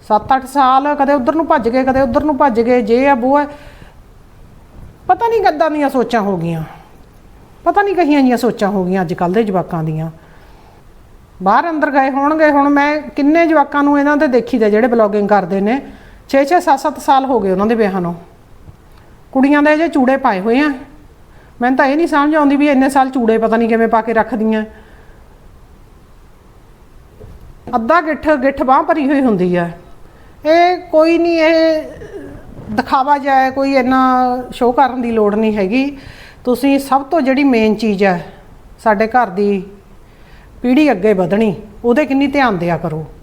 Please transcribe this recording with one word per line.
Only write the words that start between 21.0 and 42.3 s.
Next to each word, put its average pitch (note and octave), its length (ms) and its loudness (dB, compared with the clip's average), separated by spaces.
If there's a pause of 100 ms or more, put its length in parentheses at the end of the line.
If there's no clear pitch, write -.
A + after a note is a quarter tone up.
ਮੈਨੂੰ B3+ 160 0
ਤਾਂ C#4+ 100 2
ਇਹ C4+ 100 0
ਨਹੀਂ E4+ 100 0
ਸਮਝ D4 280 0
ਆਉਂਦੀ C#4+ 220 2
ਵੀ D4 120 2
ਇੰਨੇ C4+ 200 2
ਸਾਲ C4+ 220 0
ਚੂੜੇ A3+ 280 0
ਪਤਾ A3 180 0
ਨਹੀਂ A#3 120 0
ਕਿਵੇਂ A3+ 200 2
ਪਾ A3+ 120 2
ਕੇ A3+ 120 -4
ਰੱਖਦੀਆਂ। A3 520 -2 (3000)
ਅੱਧਾ B3 240 0
ਗਿੱਠ, D#4 300 -4
ਗਿੱਠ C#4 320 0
ਬਾਂਹ C4+ 200 2
ਭਰੀ D#4+ 260 0
ਹੋਈ C#4 120 2
ਹੁੰਦੀ F#3 360 0
ਆ। F3 140 -2 (760)
ਇਹ F4 320 2
ਕੋਈ E4 400 2
ਨਹੀਂ, E4 220 0
ਇਹ D#4+ 420 2 (880)
ਦਿਖਾਵਾ C4+ 480 0
ਜਿਹਾ C4+ 160 -2
ਹੈ, C4 160 2
ਕੋਈ C#4 240 -2
ਇੰਨਾ B3+ 520 2 (260)
ਸ਼ੋਅ B3+ 220 0
ਕਰਨ B3+ 280 0
ਦੀ A#3 80 -4
ਲੋੜ G#3 240 0
ਨਹੀਂ G#3+ 220 0
ਹੈਗੀ। C4 420 -2 (460)
ਤੁਸੀਂ C4+ 340 2
ਸਭ C#4 240 0
ਤੋਂ D#4 180 -2
ਜਿਹੜੀ C4+ 240 0
ਮੇਨ A3 300 2
ਚੀਜ਼ G#3 300 -2
ਹੈ, F3 220 -2 (580)
ਸਾਡੇ A3 220 2
ਘਰ A#3+ 200 0
ਦੀ G3 360 -2 (1000)
ਪੀੜ੍ਹੀ C4 280 2
ਅੱਗੇ G#3+ 220 0
ਵਧਣੀ, F#3+ 440 0 (280)
ਉਹਦੇ B3 220 2
ਕਿੰਨੀ C#4 200 0
ਧਿਆਨ C4+ 320 0